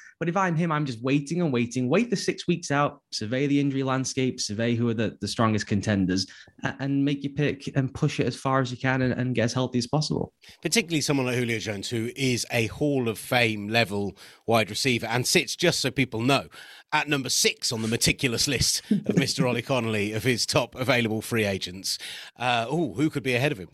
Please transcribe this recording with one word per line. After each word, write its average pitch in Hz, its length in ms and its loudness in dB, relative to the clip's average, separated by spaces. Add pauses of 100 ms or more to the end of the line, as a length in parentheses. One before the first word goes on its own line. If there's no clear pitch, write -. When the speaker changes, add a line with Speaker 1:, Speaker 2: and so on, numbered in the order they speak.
(180)
Speaker 1:
But 165 100 -2
if 170 80 -2
I'm 185 200 2
him, 165 160 0
I'm 151 140 0
just 117 160 -6
waiting 143 380 2
and 165 120 2
waiting. 120 360 0
Wait 220 220 2
the 190 60 0
six - 320 -4
weeks 170 240 -2
out, 143 280 0 (120)
survey 127 340 -2
the 143 140 2
injury 135 240 0
landscape, 131 560 0
survey 113 340 0
who 120 140 2
are 113 60 0
the, 110 260 -2
the 101 80 -4
strongest 110 400 2
contenders, 98 580 2 (380)
a-, 135 160 -2
and 139 240 2
make 143 180 0
your 143 100 -6
pick 139 440 -2
and 131 180 0
push - 240 0
it - 80 2
as 117 80 -2
far 135 260 0
as 123 120 -2
you 123 40 -8
can 131 260 0
and, 127 100 2
and 123 240 -2
get 110 80 4
as 120 80 0
healthy 127 260 0
as 117 80 0
possible. - 460 -2 (300)
Speaker 2:
Particularly 165 380 0
someone 135 260 0
like 123 100 0
Julio 117 240 0
Jones, 98 300 -6
who 117 260 -2
is 131 340 0
a 117 180 2
Hall 135 400 0
of 107 100 -4
Fame 110 500 0
level 101 480 0 (300)
wide 117 240 4
receiver 117 360 0
and 120 200 0
sits, 143 280 2
just - 260 2
so 131 120 0
people 117 280 -2
know, 120 280 2 (440)
at 147 160 2
number 139 200 0
six - 440 0
on 110 100 -4
the 113 60 -2
meticulous 117 580 0
list - 440 0
of - 280 0
Mister 131 300 0
Ollie 120 140 -2
Connolly 110 500 0
of 110 100 -4
his 120 240 2
top 131 300 -2
available 117 460 0
free 113 220 0
agents. 95 540 -4 (380)
Uh, 117 360 0
ooh, 151 220 -2
who 147 160 0
could 135 140 -6
be 127 100 0
ahead 127 160 2
of 131 80 -8
him? 87 160 -12